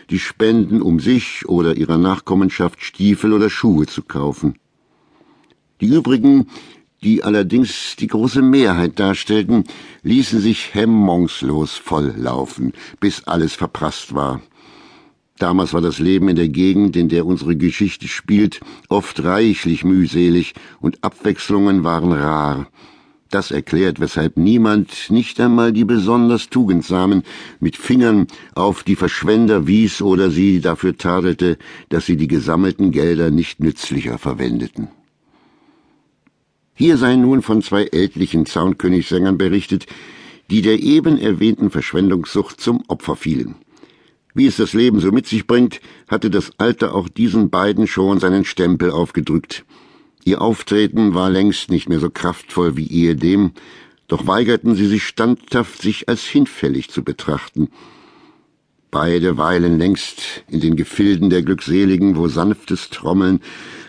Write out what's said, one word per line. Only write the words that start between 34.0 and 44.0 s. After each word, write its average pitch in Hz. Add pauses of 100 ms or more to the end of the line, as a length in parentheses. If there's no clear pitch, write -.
verwendeten. 60 (1800)
Hier 160
sei 127
nun 127
von 110
zwei 101
ältlichen 85
Zaunkönig-Sängern 90
berichtet, 95 (640)
die 104
der 110
eben 151
erwähnten 104
Verschwendungssucht 90
zum 120
Opfer -
fielen. 64 (800)